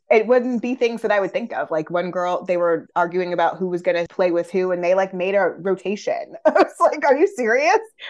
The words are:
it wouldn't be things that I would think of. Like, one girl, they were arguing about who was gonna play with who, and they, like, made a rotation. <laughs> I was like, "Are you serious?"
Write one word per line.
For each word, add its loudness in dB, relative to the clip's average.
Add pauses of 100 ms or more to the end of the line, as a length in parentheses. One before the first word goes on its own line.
(120)
it 4
wouldn't 2
be -4
things -2
that -2
I 2
would -2
think -6
of. -4
Like, -4
one -2
girl, -2
they 0
were 0
arguing 0
about 0
who -4
was -4
gonna 0
play 0
with -2
who, 0
and -2
they, 2
like, 2
made -2
a 2
rotation. -4
<laughs> -12
I 6
was 2
like, 2
"Are 6
you 4
serious?" 2 (300)